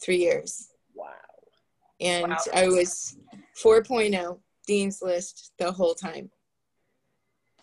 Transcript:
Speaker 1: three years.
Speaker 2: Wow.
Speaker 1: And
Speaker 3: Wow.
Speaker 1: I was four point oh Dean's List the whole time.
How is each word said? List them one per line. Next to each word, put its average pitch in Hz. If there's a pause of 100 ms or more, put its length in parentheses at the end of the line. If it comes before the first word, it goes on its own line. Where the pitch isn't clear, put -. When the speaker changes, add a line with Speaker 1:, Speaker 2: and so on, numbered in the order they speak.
Speaker 1:
three 185
years. - (240)
Speaker 2:
Wow. 76 (920)
Speaker 1:
And 175
Speaker 3:
Wow. 160 (120)
Speaker 1:
I 185
was 180 (360)
four 220
point 220
oh 175 (260)
Dean's 196
List 180
the 180
whole 180
time. 160 (1300)